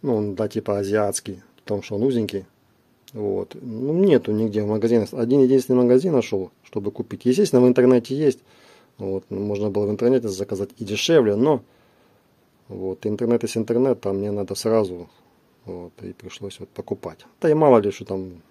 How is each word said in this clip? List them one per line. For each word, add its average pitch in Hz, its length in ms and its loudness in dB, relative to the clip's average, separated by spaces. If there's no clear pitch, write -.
Ну, 131 140 0
он, 104 180 -2
да, 104 140 -2
типа 104 300 -2
азиатский, 101 640 -2
в - 120 -20
том, 101 140 -4
что 104 140 -8
он 107 80 -2
узенький. 110 420 -2
Вот. 101 480 -6
Ну, 127 320 -6
нету 165 400 4
нигде 107 300 0
в 101 60 -4
магазинах. 110 440 0
Один 123 280 2
единственный 127 420 4
магазин 131 300 4
нашел, 104 400 -2
чтобы 101 280 -8
купить. - 360 -8
Естественно, 127 340 4
в 123 80 6
интернете 127 480 4
есть. 147 220 0
Вот. 95 320 -8
Можно 104 380 -4
было 104 180 0
в 104 40 -2
интернете 117 380 0
заказать 98 500 -6
и 113 60 -10
дешевле, 107 520 2
но 131 260 2
вот, 95 360 -10
интернет 117 380 0
есть 113 140 -6
интернет, 120 440 0
там 98 180 -4
мне 104 120 -4
надо 101 240 -6
сразу. 95 560 -2
Вот, 90 260 -14
и 95 100 -12
пришлось - 480 -16
вот 95 100 -16
покупать. - 560 -10
Да 165 100 2
и 151 40 4
мало 147 240 8
ли, 101 120 2
что - 160 -10
там 92 340 -10